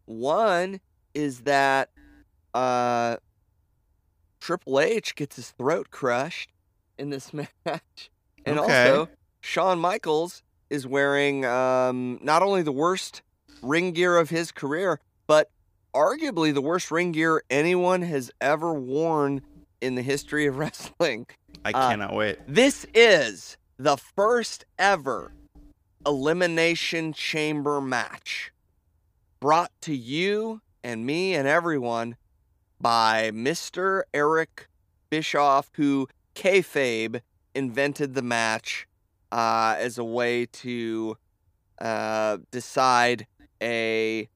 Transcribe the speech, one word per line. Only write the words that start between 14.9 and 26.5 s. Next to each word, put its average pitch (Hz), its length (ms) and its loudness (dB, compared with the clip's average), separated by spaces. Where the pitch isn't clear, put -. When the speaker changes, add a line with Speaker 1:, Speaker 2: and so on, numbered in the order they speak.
Speaker 1:
but 156 240 6
arguably 170 580 2
the 139 100 0
worst 170 280 -2
ring 175 220 0
gear 160 360 0
anyone 180 540 2
has 143 280 -4
ever 156 340 0
worn 143 680 -2
in 127 140 -4
the 123 80 -4
history 147 440 -2
of 131 100 -2
<laughs> - 20 -8
wrestling. 139 680 -4
Speaker 2:
I 104 80 -2
Speaker 1:
Uh, 127 180 2
Speaker 2:
cannot 104 240 -4
wait. 107 240 -2
Speaker 1:
this 233 460 2
is 165 640 4
the 139 180 2
first 220 680 -2
ever 139 540 0
Elimination 165 1040 0